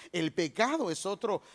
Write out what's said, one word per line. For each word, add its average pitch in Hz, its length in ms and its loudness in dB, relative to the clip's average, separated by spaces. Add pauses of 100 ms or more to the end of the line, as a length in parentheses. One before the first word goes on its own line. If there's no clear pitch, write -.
(100)
El 160 220 0
pecado 226 580 2
es 156 160 -4
otro 202 340 -2 (140)